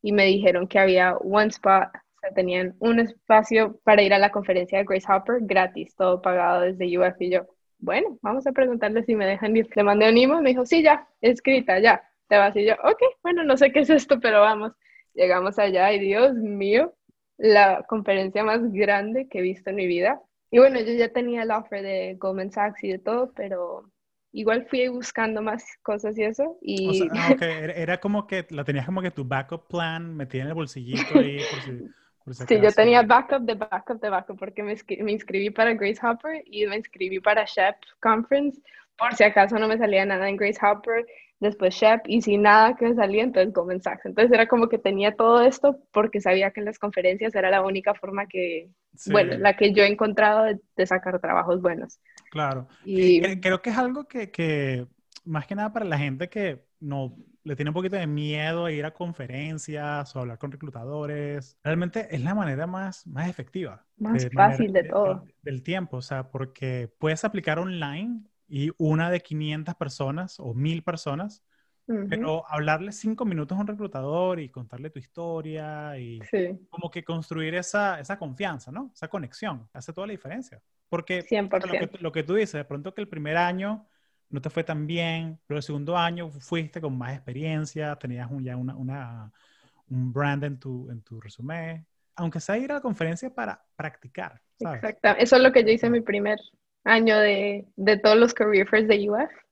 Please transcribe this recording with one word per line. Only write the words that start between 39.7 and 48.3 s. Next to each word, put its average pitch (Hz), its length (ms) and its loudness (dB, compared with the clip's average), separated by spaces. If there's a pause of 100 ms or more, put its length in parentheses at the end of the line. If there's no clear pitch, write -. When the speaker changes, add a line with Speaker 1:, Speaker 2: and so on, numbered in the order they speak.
Speaker 1:
salía 202 260 2
nada 196 240 -2
en 202 80 -4
Grace 214 260 -2
Hopper, 220 420 0 (340)
después 196 360 0
Shep, 226 320 4
y 226 140 2
si 202 160 2
nada 214 380 6
que 233 100 -2
me 233 100 2
salía, 208 280 0
entonces 208 300 2
Goldman 180 280 -4
Sachs. - 240 -8
Entonces 208 260 4
era 226 160 6
como 233 220 2
que 226 80 0
tenía 202 380 0
todo 233 260 6
esto 269 380 4 (120)
porque 208 300 0
sabía 190 300 2
que - 80 -12
en 208 80 -6
las 220 120 -10
conferencias 196 540 -2
era 190 160 0
la 190 140 2
única 196 320 -2
forma 196 320 -8
que, 175 420 -8 (260)